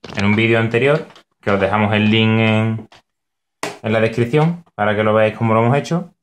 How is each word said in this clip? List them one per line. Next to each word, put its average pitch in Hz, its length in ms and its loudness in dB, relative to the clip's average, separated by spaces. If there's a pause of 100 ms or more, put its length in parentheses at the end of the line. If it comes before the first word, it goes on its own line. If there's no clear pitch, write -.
(160)
en 101 80 -2
un 104 120 2
vídeo 113 240 2
anterior, 120 480 0 (320)
que - 100 -4
os 98 100 0
dejamos 104 320 0
el 107 160 2
link 110 300 2
en, 110 500 -2 (920)
en 107 100 -4
la 113 60 0
descripción 123 680 0 (120)
para 104 180 0
que 107 80 0
lo 107 120 2
veáis 107 220 2
cómo 113 160 0
lo 113 120 2
hemos 123 120 2
hecho. 165 460 -4